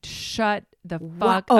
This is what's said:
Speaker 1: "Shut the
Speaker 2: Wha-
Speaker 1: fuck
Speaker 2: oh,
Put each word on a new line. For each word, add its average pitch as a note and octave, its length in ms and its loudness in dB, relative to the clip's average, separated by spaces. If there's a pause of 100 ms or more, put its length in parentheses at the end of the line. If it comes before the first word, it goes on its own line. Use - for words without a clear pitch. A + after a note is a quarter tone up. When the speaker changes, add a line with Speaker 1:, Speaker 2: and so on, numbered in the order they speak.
Speaker 1:
"Shut - 600 -4 (200)
the F3 140 -8
Speaker 2:
Wha- E3+ 360 0
Speaker 1:
fuck F#3+ 140 -4
Speaker 2:
oh, B3 100 6